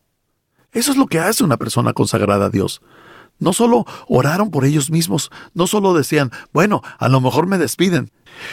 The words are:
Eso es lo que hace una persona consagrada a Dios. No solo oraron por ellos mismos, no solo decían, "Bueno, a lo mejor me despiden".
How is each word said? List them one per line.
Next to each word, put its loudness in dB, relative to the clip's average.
Eso -2
es -2
lo 2
que -2
hace 0
una 2
persona -2
consagrada 0
a 0
Dios. -2
No 0
solo 2
oraron 0
por 0
ellos 2
mismos, -2
no 0
solo 2
decían, 0
"Bueno, 0
a 2
lo 4
mejor 0
me 0
despiden". 0